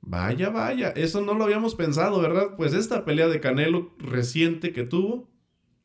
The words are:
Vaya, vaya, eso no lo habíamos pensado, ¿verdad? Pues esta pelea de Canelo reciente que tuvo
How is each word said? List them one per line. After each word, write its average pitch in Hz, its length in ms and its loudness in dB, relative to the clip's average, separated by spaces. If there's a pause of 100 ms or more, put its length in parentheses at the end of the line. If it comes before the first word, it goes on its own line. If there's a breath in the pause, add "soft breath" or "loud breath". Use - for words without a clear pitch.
Vaya, 95 500 -2
vaya, 220 380 -2
eso 165 320 -2
no 202 140 0
lo 220 100 2
habíamos 220 320 0
pensado, 170 440 2
¿verdad? 180 360 2
Pues 151 160 0
esta 220 320 0
pelea 160 240 4
de 156 100 2
Canelo 151 600 0
reciente 160 760 0
que 123 100 -4
tuvo 196 480 -2 (540)